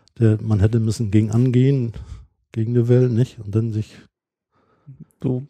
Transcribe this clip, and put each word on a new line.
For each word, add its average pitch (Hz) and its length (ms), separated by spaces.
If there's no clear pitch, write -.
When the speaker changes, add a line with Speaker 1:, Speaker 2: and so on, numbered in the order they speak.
Speaker 1:
Der, 107 220
man 110 180
hätte 110 200
müssen 110 320
gegen 107 200
angehen, 123 600
gegen 113 220
die 120 160
Wellen, 123 260
nicht? 120 240
Und 101 160
dann 113 160
sich 107 240
Speaker 2:
So 131 260